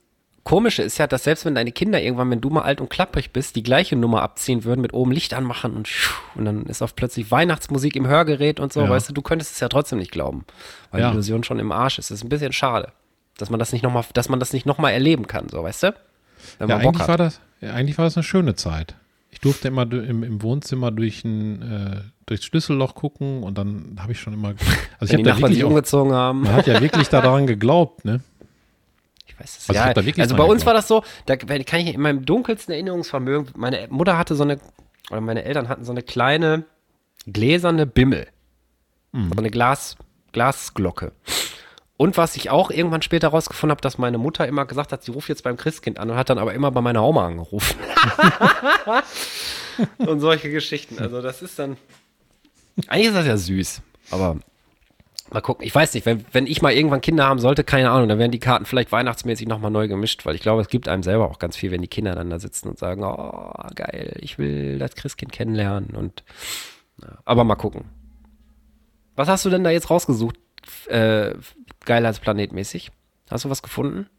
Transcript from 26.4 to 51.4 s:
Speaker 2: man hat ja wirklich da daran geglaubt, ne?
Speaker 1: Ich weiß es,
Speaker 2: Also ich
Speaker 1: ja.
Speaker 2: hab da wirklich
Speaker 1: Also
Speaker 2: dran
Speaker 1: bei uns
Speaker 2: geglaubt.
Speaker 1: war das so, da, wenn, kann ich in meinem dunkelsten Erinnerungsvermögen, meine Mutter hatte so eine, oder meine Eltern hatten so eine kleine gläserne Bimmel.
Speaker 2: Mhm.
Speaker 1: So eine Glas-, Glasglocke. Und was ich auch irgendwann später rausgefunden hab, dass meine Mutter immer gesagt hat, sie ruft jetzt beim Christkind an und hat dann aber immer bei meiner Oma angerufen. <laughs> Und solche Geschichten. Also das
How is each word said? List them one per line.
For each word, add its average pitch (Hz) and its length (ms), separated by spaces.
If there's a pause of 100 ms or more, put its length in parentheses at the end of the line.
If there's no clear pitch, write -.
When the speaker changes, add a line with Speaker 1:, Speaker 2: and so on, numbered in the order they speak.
Speaker 2:
man 104 120
hat - 140
ja 117 140
wirklich 156 260
da - 140
daran 131 260
geglaubt, 127 560
ne? 113 160 (1080)
Speaker 1:
Ich - 140
weiß - 180
es, - 100
Speaker 2:
Also 95 60
ich 98 40
Speaker 1:
ja. 117 80
Speaker 2:
hab 123 100
da 101 100
wirklich - 160
Speaker 1:
Also 123 140
Speaker 2:
dran 147 100
Speaker 1:
bei 196 60
uns 214 100
Speaker 2:
geglaubt. - 60
Speaker 1:
war 233 80
das 214 120
so, 220 160 (220)
da, 135 100 (120)
wenn, 139 180
kann 165 140
ich 170 160
in 135 60
meinem 139 220
dunkelsten 208 500
Erinnerungsvermögen, 147 840
meine 117 340
Mutter 175 280
hatte 170 180
so 143 80
eine, 143 160 (500)
oder 107 120
meine 113 220
Eltern 131 260
hatten 120 160
so 123 60
eine 123 120
kleine 156 600 (600)
gläserne 156 600
Bimmel. 127 400 (840)
Speaker 2:
Mhm. 98 220
Speaker 1:
So 104 60
eine 110 100
Glas-, 120 460 (380)
Glasglocke. 110 800 (840)
Und 165 200
was 165 180
ich 117 160
auch 175 180
irgendwann 160 320
später 165 280
rausgefunden 151 420
hab, - 100
dass - 160
meine 120 220
Mutter 151 280
immer 139 180
gesagt 143 260
hat, 135 120
sie 120 80
ruft 139 180
jetzt 147 140
beim 123 140
Christkind - 420
an 110 120
und 117 60
hat 131 120
dann 123 80
aber 101 160
immer 139 180
bei 127 100
meiner 117 220
Oma 135 240
angerufen. 85 520
<laughs> - 1120 (1040)
Und 160 220
solche 156 320
Geschichten. 151 480
Also 120 220
das 127 200